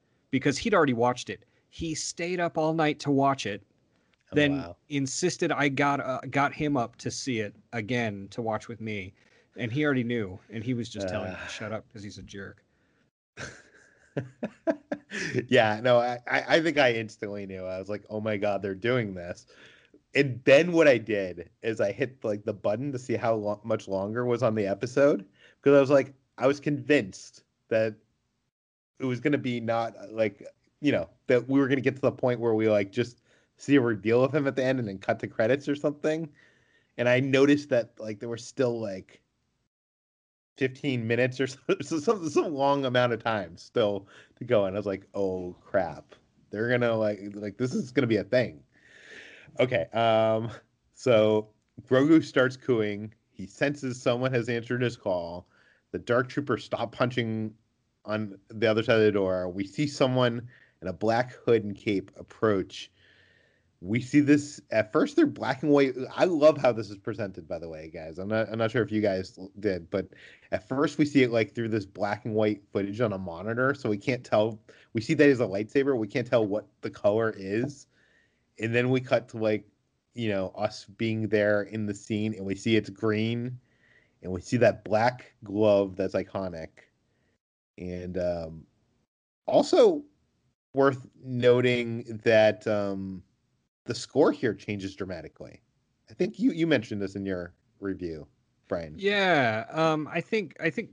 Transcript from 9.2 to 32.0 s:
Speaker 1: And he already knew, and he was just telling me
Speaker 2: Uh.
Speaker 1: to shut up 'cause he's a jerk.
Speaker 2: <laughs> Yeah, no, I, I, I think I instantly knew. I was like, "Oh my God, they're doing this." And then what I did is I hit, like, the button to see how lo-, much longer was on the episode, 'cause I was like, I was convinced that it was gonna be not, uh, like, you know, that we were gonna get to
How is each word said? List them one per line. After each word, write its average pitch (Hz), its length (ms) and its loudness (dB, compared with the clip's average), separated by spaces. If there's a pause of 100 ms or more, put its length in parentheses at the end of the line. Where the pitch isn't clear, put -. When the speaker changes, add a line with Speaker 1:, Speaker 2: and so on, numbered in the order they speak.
Speaker 1:
And 110 160 -6
he 151 140 0
already 131 180 2
knew, 110 340 -4 (120)
and 110 120 -10
he 127 120 -4
was 117 160 -6
just 98 180 -6
telling 92 220 -6
me 92 60 -10
Speaker 2:
Uh. - 80 -12
Speaker 1:
to - 60 -12
shut 107 220 -10
up - 200 -10
'cause 104 100 -16
he's 101 160 -16
a 92 40 -16
jerk. 95 400 -16 (720)
Speaker 2:
<laughs> - 60 -14 (2000)
Yeah, 110 340 4
no, 123 160 6
I, 120 200 -2 (120)
I, 135 140 0 (120)
I 165 60 4
think 156 160 0
I 127 140 6
instantly 104 540 -6
knew. 92 180 -10
I 92 140 -6
was 95 100 -10
like, 101 220 -8
"Oh 107 100 -6
my 107 160 -2
God, 98 260 -2
they're 98 120 -4
doing 110 400 -2
this." 87 320 -12 (680)
And 131 300 2
then 165 280 8
what 160 160 8
I 123 100 8
did 95 520 -4 (120)
is 113 180 -2
I 101 120 0
hit, 127 320 -6
like, 104 200 -4
the 107 80 -4
button 104 400 -4
to 123 60 -6
see 123 160 -6
how 113 200 0
lo-, 104 300 -4
much 110 240 -4
longer 104 360 -4
was 120 180 -2
on 110 120 2
the 104 120 0
episode, 135 600 2 (360)
'cause 139 120 6
I 139 60 8
was 135 100 4
like, 135 240 2 (240)
I 127 80 2
was 143 140 2
convinced 127 840 -2 (240)
that 110 260 0 (1080)
it 131 40 -8
was 123 160 -4
gonna 147 180 0
be 120 220 -4
not, 113 360 -2
uh, 98 140 -18
like, 110 340 -2 (360)
you 143 120 2
know, 87 160 -2 (180)
that 123 220 2
we 135 120 2
were 131 80 4
gonna 131 140 2
get 127 140 0
to - 60 -16